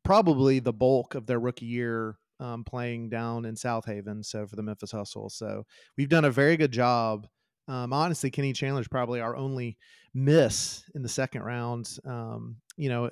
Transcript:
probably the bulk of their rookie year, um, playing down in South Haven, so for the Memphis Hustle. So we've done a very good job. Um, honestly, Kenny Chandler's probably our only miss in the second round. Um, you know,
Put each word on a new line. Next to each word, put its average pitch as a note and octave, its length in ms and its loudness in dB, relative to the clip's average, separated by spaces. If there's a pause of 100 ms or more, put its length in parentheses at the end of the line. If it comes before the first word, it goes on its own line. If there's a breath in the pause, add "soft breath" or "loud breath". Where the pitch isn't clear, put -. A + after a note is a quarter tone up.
probably C#3 560 6
the A#2+ 140 0
bulk B2+ 420 4
of A#2+ 100 -8
their A#2+ 140 0
rookie A#2+ 260 -4
year, A#2 540 -4 (200)
um, A#2+ 260 -8
playing A#2+ 440 -6
down A#2 360 -4
in A2+ 100 -8
South A2+ 300 -4
Haven, G#2 360 -6
so G#2+ 240 -8
for G2+ 120 -12
the A2 40 -6
Memphis G#2+ 300 -8
Hustle. G#2 380 -8
So G#2+ 360 -10 (320 soft breath)
we've C#3 120 -2
done D#3+ 160 6
a C#3+ 40 4
very C#3 260 4
good D3+ 180 2
job. A#2 520 2 (420)
Um, B2+ 260 -4
honestly, D3+ 360 0
Kenny C#3 240 0
Chandler's C3+ 360 -2
probably B2 320 -2
our A#2 140 -4
only C3 420 -6 (360 soft breath)
miss C3+ 720 4 (100)
in C#3+ 80 -8
the A#2+ 80 -6
second C3 320 -4
round. A#2+ 640 -6
Um, A2+ 520 -10 (200)
you C#3+ 120 -2
know, A#2+ 220 0